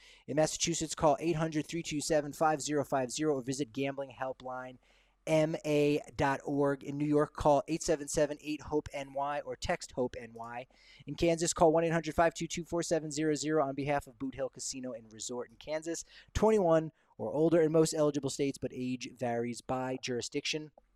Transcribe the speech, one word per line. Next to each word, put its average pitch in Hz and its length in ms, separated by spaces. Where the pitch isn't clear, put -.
In 135 100
Massachusetts, 156 580
call 147 240
eight 165 160
hundred 156 320
three 165 160
two 151 180
seven 147 320
five 156 260
zero 143 240
five 131 280
zero 151 240
or 131 80
visit 131 280
gambling 135 380
helpline 127 580
M 160 280
A 147 360
dot 139 260
org. 143 400
In 143 140
New 147 80
York, 147 300
call 143 320
eight 160 160
seven 143 240
seven 147 340
eight 147 200
hope 151 320
N 139 200
Y 143 320
or 127 100
text - 380
Hope 123 260
N 117 140
Y. 117 340
In 147 80
Kansas, 170 380
call 165 180
one 165 120
eight 165 80
hundred 160 240
five 165 180
two 170 140
two 170 160
four 170 200
seven 156 280
zero 151 240
zero 151 280
on 135 120
behalf 143 320
of 123 120
Boot 135 160
Hill 131 140
Casino 127 440
and 113 180
Resort 117 380
in 113 80
Kansas. 156 480
Twenty-one 170 580
or 113 140
older 160 300
in 156 100
most 160 220
eligible 147 360
states, 139 280
but - 160
age 127 440
varies 120 440
by 131 400
jurisdiction. 143 680